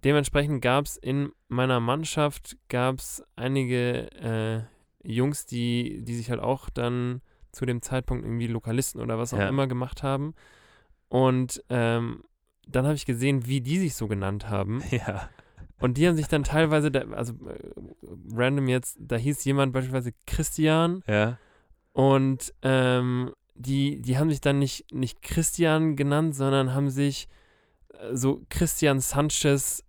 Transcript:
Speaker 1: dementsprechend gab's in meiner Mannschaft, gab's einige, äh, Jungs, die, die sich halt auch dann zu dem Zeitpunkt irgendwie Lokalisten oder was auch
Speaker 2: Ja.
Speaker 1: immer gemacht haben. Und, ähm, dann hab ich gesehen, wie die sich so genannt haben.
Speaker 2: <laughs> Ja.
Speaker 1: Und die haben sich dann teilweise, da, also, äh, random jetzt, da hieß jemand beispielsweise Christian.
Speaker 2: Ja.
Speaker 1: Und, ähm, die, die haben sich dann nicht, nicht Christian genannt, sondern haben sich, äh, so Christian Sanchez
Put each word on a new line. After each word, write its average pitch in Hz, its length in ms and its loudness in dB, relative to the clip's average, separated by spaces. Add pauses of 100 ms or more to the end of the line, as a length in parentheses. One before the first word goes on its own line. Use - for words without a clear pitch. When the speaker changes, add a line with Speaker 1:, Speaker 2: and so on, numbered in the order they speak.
Speaker 1:
dementsprechend 143 580 2
gab's 135 360 2
in 139 340 -2 (160)
meiner 127 320 2
Mannschaft, 147 800 -2 (120)
gab's 131 540 -2 (120)
einige, 123 800 -2
äh, 110 480 -4 (460)
Jungs, 131 380 -2
die, 120 580 -2
die 117 120 -6
sich 117 140 -8
halt 120 100 -2
auch 123 300 -2
dann 123 520 -2 (300)
zu - 140 -6
dem 120 160 -2
Zeitpunkt 127 420 -4
irgendwie 117 240 -4
Lokalisten 117 540 -4
oder 117 160 -4
was 120 160 -4
auch 113 60 0
Speaker 2:
Ja. 98 100 2
Speaker 1:
immer 135 180 0
gemacht 127 360 -6
haben. 139 300 -2 (760)
Und, 127 600 2
ähm, 117 540 0 (440)
dann 127 200 0
hab 151 60 2
ich 143 120 -4
gesehen, 131 420 0
wie 135 140 0
die 143 180 0
sich 175 160 0
so 110 120 -4
genannt 101 420 -4
haben. 101 380 -2
Speaker 2:
<laughs> - 40 -4
Ja. 104 380 -4 (500)
Speaker 1:
Und 127 180 0
die 160 100 6
haben 175 80 6
sich 156 120 0
dann 147 160 2
teilweise, 151 480 4
da, 131 100 2 (100)
also, 120 220 -6 (140)
äh, - 100 -12 (800)
random 135 320 2
jetzt, 127 320 0
da 123 160 -4
hieß 135 300 0
jemand 139 280 2
beispielsweise 127 380 -2 (160)
Christian. 160 800 2
Speaker 2:
Ja. 107 320 2 (540)
Speaker 1:
Und, 135 680 4
ähm, 127 720 2 (220)
die, 139 460 0
die 127 160 0
haben 151 120 2
sich 143 120 -2
dann 139 180 2
nicht, - 340 -4
nicht - 300 -6
Christian 160 720 2
genannt, 143 400 2
sondern 135 400 2
haben 139 160 2
sich, 139 360 -2 (640)
äh, 110 260 -10
so 131 340 0
Christian 147 500 2
Sanchez 143 880 0